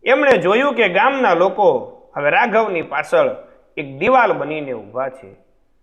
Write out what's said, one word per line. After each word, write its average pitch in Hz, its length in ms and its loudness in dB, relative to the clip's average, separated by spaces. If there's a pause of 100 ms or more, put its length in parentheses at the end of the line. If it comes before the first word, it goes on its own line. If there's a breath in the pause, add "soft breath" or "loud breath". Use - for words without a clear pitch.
એમણે 269 340 2
જોયું 220 380 0
કે 220 140 2
ગામના 233 440 2
લોકો 175 560 0 (280)
હવે 143 120 0
રાઘવની 202 520 0
પાછળ 147 540 -2 (420 soft breath)
એક 135 200 -12
દિવાલ 226 360 2
બનીને 147 380 -8
ઊભા 117 380 -8
છે. 98 240 -20 (500)